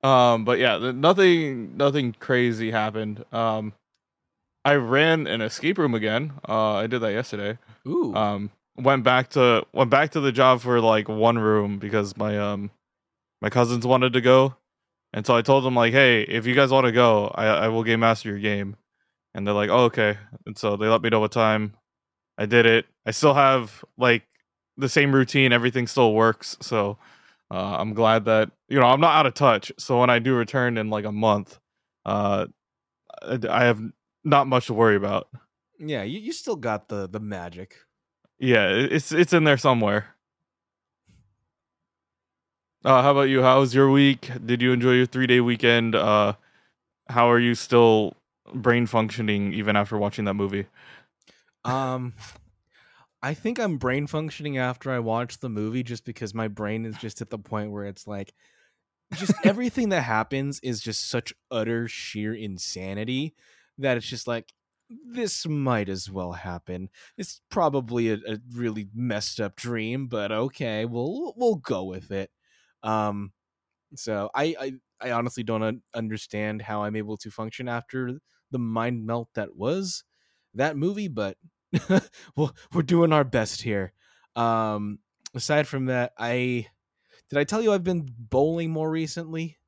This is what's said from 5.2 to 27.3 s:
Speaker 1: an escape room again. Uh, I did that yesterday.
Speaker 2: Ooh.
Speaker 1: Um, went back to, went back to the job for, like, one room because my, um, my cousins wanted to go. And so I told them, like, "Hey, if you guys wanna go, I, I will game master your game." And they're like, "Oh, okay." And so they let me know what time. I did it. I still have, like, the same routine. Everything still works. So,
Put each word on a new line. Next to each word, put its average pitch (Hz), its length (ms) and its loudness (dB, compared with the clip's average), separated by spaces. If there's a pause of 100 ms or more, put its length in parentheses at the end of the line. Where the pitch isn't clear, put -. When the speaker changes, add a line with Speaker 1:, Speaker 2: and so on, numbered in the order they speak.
Speaker 1:
an 104 140 -2
escape 143 360 -4
room 147 180 0
again. 113 400 -2 (140)
Uh, 110 260 0
I 104 120 -2
did 120 140 -4
that 110 120 -2
yesterday. 104 460 -6 (280)
Speaker 2:
Ooh. 156 280 -2
Speaker 1:
Um, 104 360 -2 (260)
went 131 280 2
back 127 260 4
to, 123 420 4
went 127 180 2
back 147 220 4
to 160 80 -2
the 139 120 0
job 127 280 6
for, 120 200 2
like, 110 280 2
one 110 300 2
room 107 400 2
because 101 380 -4
my, 107 220 -2
um, 101 320 -6 (720)
my 104 80 0
cousins 120 360 2
wanted 127 280 2
to 127 60 2
go. 131 360 6 (560)
And 104 140 -6
so 120 100 4
I 117 60 2
told 135 220 2
them, 127 120 0
like, 117 160 4
"Hey, 123 300 6
if 107 220 -4
you 123 120 0
guys 135 140 4
wanna 131 200 4
go, 110 440 4
I, 110 120 0
I 107 220 2
will 113 160 -2
game 113 160 0
master 113 300 2
your 101 80 -6
game." 101 380 -4 (560)
And 98 140 -8
they're 104 80 0
like, 104 160 0
"Oh, 120 140 6
okay." 107 340 0 (260)
And 107 140 -14
so 104 180 -2
they 107 120 -2
let 110 140 4
me 113 80 0
know 110 100 4
what 107 100 0
time. 107 440 0 (600)
I 107 100 -4
did 117 200 6
it. 113 200 4 (200)
I 110 60 -4
still 143 220 4
have, 135 500 2 (120)
like, 120 280 2 (520)
the 135 120 -4
same 139 260 2
routine. 135 380 2
Everything 120 340 0
still 113 280 4
works. 113 460 2
So, 104 380 -4 (500)